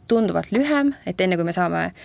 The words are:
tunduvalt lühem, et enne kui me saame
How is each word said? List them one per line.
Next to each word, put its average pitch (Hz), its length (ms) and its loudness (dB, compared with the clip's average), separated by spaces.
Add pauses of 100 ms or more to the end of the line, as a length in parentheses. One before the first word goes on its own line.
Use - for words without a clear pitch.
tunduvalt 190 440 0
lühem, 285 420 2 (120)
et 185 160 -6
enne 185 140 2
kui 170 100 0
me 170 60 -2
saame 170 400 -2 (140)